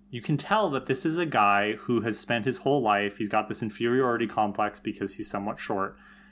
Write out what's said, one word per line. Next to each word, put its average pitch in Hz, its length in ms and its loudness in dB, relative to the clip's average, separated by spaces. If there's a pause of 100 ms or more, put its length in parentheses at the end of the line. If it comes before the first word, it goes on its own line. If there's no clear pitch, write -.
(100)
You 120 100 -8
can 151 160 0
tell 196 340 2
that 135 160 -2
this 131 200 -2
is 160 120 0
a 175 80 0
guy 104 480 4
who 117 280 0
has 110 160 -2
spent 117 260 -2
his 127 140 0
whole 139 240 2
life, 101 360 2
he's 104 100 -2
got 110 200 0
this 110 140 -6
inferiority 117 640 0
complex 104 540 0
because 101 340 -6
he's 101 160 -10
somewhat 104 300 -6
short, 98 360 -2 (340)